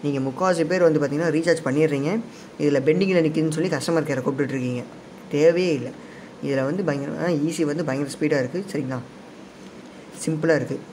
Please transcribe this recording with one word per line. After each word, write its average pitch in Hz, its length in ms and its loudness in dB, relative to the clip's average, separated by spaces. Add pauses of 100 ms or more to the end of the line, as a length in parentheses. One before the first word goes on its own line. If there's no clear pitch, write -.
நீங்கள் 139 220 0
முக்கால்வாசி 165 460 2
பேர் 180 160 4
வந்து 151 160 4
பார்த்திங்கன்னா, 147 340 0
recharge 160 300 2
பண்ணிடுறீங்க, 143 440 2 (520)
இதில் 143 260 4
பெண்டிங்கில் 180 380 4
நிற்கிதுன்னு 156 300 0
சொல்லி 175 180 0
customer 156 340 0
கேரை 131 180 0
கூப்பிட்டுட்ருக்கீங்க. 131 560 -2 (500)
தேவையே 170 460 4
இல்லை. 120 140 -8 (520)
இதில் 135 240 2
வந்து 185 200 -2
பயங்கர, 143 340 -2
ஆ, 175 80 2 (160)
ஈ 170 100 -2
சி 165 140 2
வந்து 151 180 -2
பயங்கர 139 280 -2
ஸ்பீடாக 147 260 2
இருக்குது, 175 300 -4
சரிங்களா? 131 280 -4 (1200)
சிம்பிளாக 160 360 2
இருக்குது. 135 320 -6